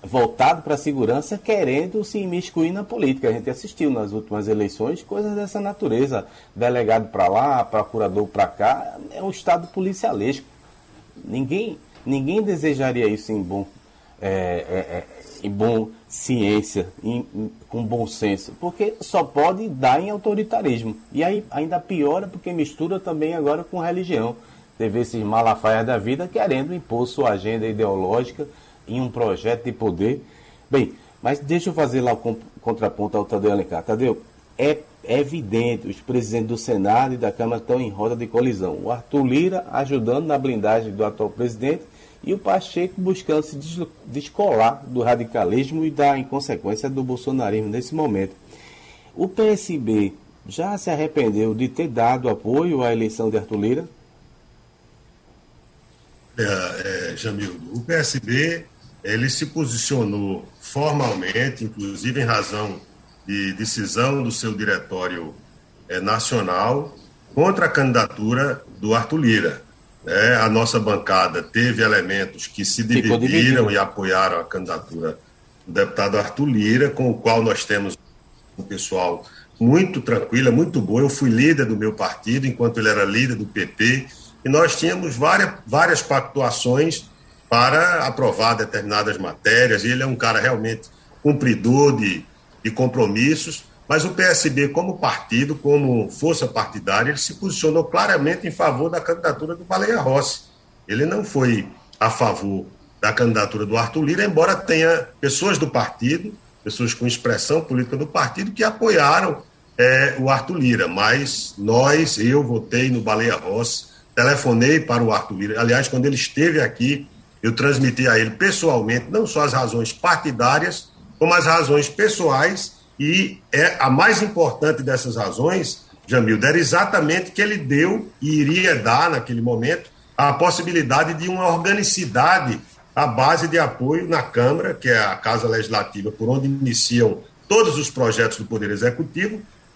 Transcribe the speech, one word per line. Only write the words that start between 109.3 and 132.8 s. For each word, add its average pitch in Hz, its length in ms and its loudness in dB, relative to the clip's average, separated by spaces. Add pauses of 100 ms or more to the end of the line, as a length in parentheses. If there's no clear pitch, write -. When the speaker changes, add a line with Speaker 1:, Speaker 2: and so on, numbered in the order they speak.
Speaker 2:
é, 131 400 6
o 131 100 0
Arthur 147 300 0
Lira, 117 280 4
mas 110 680 0
nós, 127 640 4
eu 127 240 4
votei 120 480 -2
no 120 100 0
Baleia 107 360 0
Rossi, 107 500 -4 (280)
telefonei 135 640 4
para 120 220 0
o 113 80 4
Arthur 98 240 -2
Lira, 104 280 -4
aliás, 123 260 2
quando 127 160 0
ele 139 100 2
esteve 151 460 2
aqui, 139 480 -2 (340)
eu 117 100 2
transmiti 131 540 2
a 113 120 6
ele 110 140 2
pessoalmente, 123 760 2
não 202 180 2
só 147 180 0
as 131 100 0
razões 117 400 -2
partidárias, 156 960 0 (280)
como 165 140 4
as 170 140 4
razões 147 420 4
pessoais, 170 880 0 (240)
e 185 380 0 (140)
é, 160 260 4
a 135 100 4
mais 190 340 6
importante 156 600 2
dessas 127 320 -2
razões, 120 680 -2 (200)
Jamildo, 110 400 2
era 156 140 4
exatamente 175 720 2
que - 100 -4
ele 208 160 0
deu 156 540 0 (100)
e 151 200 0
iria 165 340 2
dar, 123 340 2
naquele 120 320 -2
momento, 123 480 0 (280)
a 143 160 4
possibilidade 165 800 2
de 165 140 -6
uma 180 180 -2
organicidade 170 1160 2 (360)